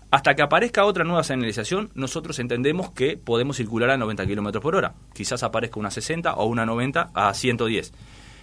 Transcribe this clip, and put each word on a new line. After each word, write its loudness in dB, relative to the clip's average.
Hasta 4
que 2
aparezca 4
otra 2
nueva 2
señalización, -2
nosotros -6
entendemos 0
que 0
podemos 0
circular 0
a 4
noventa -2
kilómetros -2
por 0
hora. 0
Quizás -6
aparezca -2
una -4
sesenta -4
o 0
una 2
noventa -2
a 4
ciento 0
diez. -2